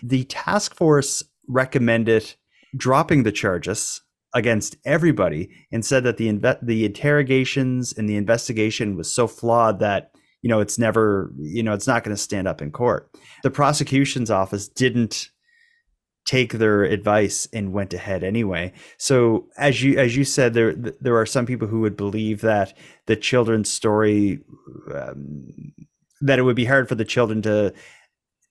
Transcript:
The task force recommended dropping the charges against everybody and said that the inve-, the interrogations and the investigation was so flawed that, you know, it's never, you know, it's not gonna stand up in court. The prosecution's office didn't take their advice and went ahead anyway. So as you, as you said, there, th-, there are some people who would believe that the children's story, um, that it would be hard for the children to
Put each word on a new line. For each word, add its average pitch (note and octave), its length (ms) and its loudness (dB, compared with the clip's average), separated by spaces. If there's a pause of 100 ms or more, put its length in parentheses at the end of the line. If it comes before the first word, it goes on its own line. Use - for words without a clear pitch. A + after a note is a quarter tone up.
The B2+ 240 -2
task - 500 -4
force D3+ 480 2 (240)
recommended A#2 840 2 (420)
dropping C3+ 480 2
the G#2+ 80 2
charges F2+ 680 -4 (320)
against A2+ 420 0 (100)
everybody A2 640 0 (220)
and A2+ 140 -4
said C3 180 2
that A#2+ 140 0
the A2+ 100 -2
inve-, G#2+ 340 0
the A2+ 240 -2
interrogations C3 1120 0
and G#2+ 120 -2
the G#2 80 0
investigation A2 760 -2
was E2+ 140 -8
so B2 160 0
flawed A2+ 540 0
that, G2+ 320 0 (300)
you A#2 80 -2
know, A2 100 4
it's G2+ 180 -2
never, G#2+ 600 2
you D#2 260 -6
know, A2 100 -2
it's G2+ 140 -4
not A#2+ 160 2
gonna G#2 140 -6
stand F#2+ 300 -4
up E2 140 -6
in D2+ 100 -8
court. A#2+ 380 -2 (340)
The C3+ 60 2
prosecution's C3+ 800 0
office G2 380 -2
didn't A#2+ 600 -2 (960)
take B2+ 260 2
their G#2+ 320 4
advice G#2 720 0
and G2+ 180 -6
went F#2+ 220 -4
ahead F2+ 280 -6
anyway. F#2 520 -4 (240)
So A#2+ 500 2 (100)
as C3 240 2
you, C3+ 160 2
as B2 200 2
you C#3 80 2
said, B2 280 0
there, A2+ 200 2
th-, A2 260 -8
there B2 160 0
are A2 100 4
some A#2+ 200 -2
people A2+ 240 -4
who A2+ 100 -2
would G#2 160 0
believe G#2+ 460 -4
that G#2+ 360 2 (280)
the A2 100 2
children's A2+ 560 0
story, G#2 720 2 (520)
um, C#2 600 -12 (640)
that C#3 180 4
it B2+ 40 4
would B2+ 160 4
be B2 80 2
hard C3 240 2
for B2 60 -2
the G#2+ 100 -2
children A2 380 0
to G#2 300 2 (760)